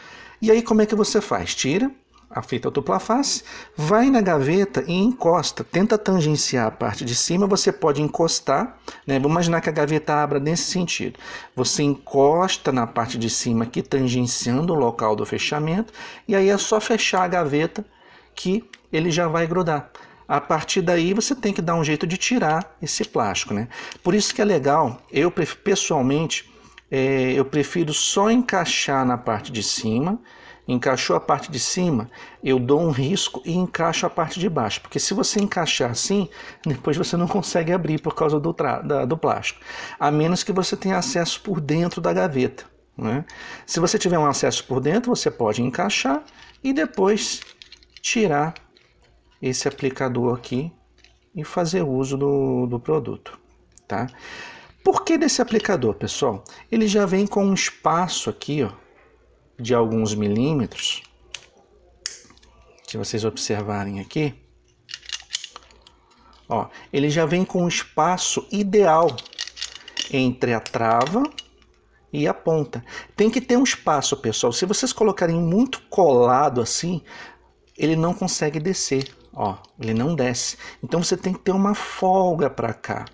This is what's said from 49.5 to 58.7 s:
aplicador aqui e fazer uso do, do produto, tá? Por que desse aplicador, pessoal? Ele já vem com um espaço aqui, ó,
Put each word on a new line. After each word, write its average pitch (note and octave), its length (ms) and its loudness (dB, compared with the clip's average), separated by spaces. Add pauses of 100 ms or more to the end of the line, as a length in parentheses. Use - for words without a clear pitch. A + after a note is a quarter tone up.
aplicador B2+ 640 0
aqui B2+ 380 -6 (640)
e D#3 80 -8
fazer F3 380 0
uso C3+ 340 0
do, C3+ 520 2
do A#2+ 120 -4
produto, A#2+ 580 -4 (480)
tá? G#2+ 220 -4 (720)
Por - 220 2
que E4 140 2
desse D4 240 2
aplicador, E3 540 0
pessoal? A2 460 -2 (300)
Ele A3 160 4
já G3+ 180 4
vem F#3+ 220 2
com G3+ 180 2
um G3 80 4
espaço - 760 0
aqui, C#3+ 340 -4
ó, G#2 80 -2 (880)